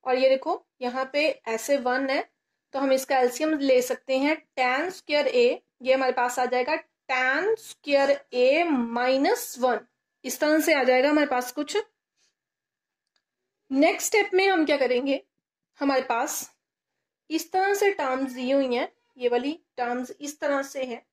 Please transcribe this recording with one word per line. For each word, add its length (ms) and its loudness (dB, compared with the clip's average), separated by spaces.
और 120 0
ये 120 4
देखो 320 0
यहाँ 320 -4
पे 140 0
ऐसे 320 0
वन 300 -2
है 140 -2
तो 60 -6
हम 140 0
इसका 260 2
एलसीएम 400 0
ले 220 4
सकते 380 -4
हैं 160 2
tan 340 0
square 340 -2
A, 200 4
ये 120 2
हमारे 180 2
पास 280 -2
आ 60 0
जाएगा 320 -2
tan 520 0
square 580 0
A 120 4
minus 560 0
one, 180 0
इस 140 -8
तरह 200 2
से 140 2
आ 100 2
जाएगा 260 4
हमारे 180 2
पास 260 -4
कुछ। 240 -6
Next 360 2
step 260 2
में 140 4
हम 180 2
क्या 120 2
करेंगे, 440 0
हमारे 220 0
पास 480 -4
इस 220 -6
तरह 220 0
से 180 2
terms 400 -4
दी 200 -6
हुई 240 0
हैं, 120 -4
ये 120 -2
वाली 240 -2
terms 340 -6
इस 180 -12
तरह 240 -2
से 200 -8
है। 180 -10